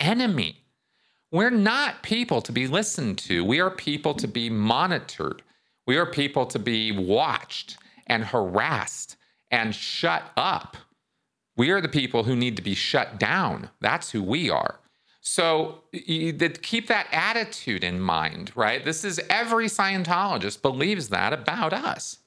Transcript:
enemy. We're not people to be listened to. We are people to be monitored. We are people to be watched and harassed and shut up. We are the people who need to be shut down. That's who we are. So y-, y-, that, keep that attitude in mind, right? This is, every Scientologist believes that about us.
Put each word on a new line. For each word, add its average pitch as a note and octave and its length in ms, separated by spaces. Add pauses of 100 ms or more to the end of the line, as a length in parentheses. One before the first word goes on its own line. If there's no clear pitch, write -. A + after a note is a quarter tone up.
enemy. F#3 560 (760)
We're G#3 200
not A#3 520
people G#3+ 400
to - 100
be B2+ 140
listened D3 520
to. F2 260
We B2+ 160
are F#3 100
people D3 440
to B2+ 120
be A#2 240
monitored. A#2+ 920 (440)
We B2+ 100
are E3+ 100
people C#3 400
to - 120
be A2 340
watched G2+ 840 (300)
and A2+ 180
harassed A2 920 (340)
and A2+ 240
shut - 500 (120)
up. - 400 (800)
We C3 140
are G3 100
the D#3+ 80
people B2 360
who B2+ 120
need A#2+ 200
to F2 60
be G2 120
shut - 440
down. G#2+ 520 (100)
That's C#3 300
who G#2+ 120
we B2+ 280
are. - 300 (400)
So D#3+ 640 (100)
y-, E3+ 160
y-, D#3+ 300
that, E3+ 240
keep A3+ 260
that G#3 240
attitude F#3 720
in F2+ 160
mind, D#2+ 540
right? A#2 300
This D#3+ 200
is, F3 240
every A3+ 380
Scientologist F#3 960
believes C#3+ 480
that G2 220
about D#3+ 400
us. - 540